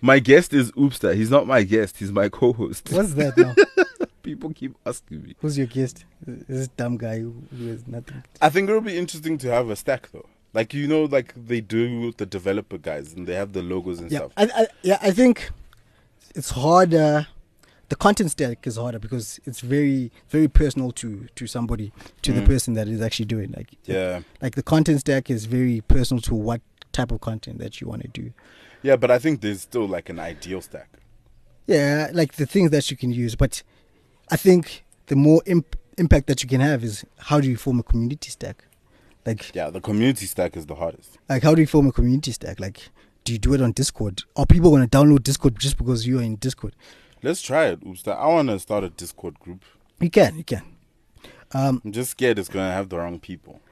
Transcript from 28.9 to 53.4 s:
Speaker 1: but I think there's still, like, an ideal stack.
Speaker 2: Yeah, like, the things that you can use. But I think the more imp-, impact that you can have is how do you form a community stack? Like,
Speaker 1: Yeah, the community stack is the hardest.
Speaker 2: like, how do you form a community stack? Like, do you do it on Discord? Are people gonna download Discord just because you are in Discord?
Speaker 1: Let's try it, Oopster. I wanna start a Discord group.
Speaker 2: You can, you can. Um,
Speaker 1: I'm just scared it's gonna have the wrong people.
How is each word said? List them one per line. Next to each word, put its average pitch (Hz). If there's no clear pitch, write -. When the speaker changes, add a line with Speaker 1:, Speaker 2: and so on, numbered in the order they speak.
Speaker 1:
but 120
I 151
think 139
there's 104
still, 117
like, 87
an 85
ideal 85
stack. -
Speaker 2:
Yeah, 147
like, 160
the 147
things 175
that 143
you 135
can 123
use. 120
But -
I 165
think -
the 139
more 151
imp-, 175
impact 160
that 139
you 131
can 131
have 135
is 110
how 147
do 135
you 123
form 123
a -
community 120
stack? -
Like, 107
Speaker 1:
Yeah, 80
the 92
community 113
stack 87
is 80
the 76
hardest. 82
Speaker 2:
like, 135
how 156
do 165
you 151
form 143
a -
community 127
stack? -
Like, 95
do 120
you 117
do 120
it 135
on 120
Discord? -
Are -
people 170
gonna 135
download 143
Discord 131
just 139
because 120
you 127
are 123
in 110
Discord? 120
Speaker 1:
Let's 160
try 147
it, 82
Oopster. 92
I -
wanna 147
start 104
a 87
Discord -
group. 90
Speaker 2:
You 170
can, 156
you 160
can. 98
Um, 135
Speaker 1:
I'm 104
just 123
scared 120
it's 95
gonna 95
have 95
the 90
wrong 85
people. -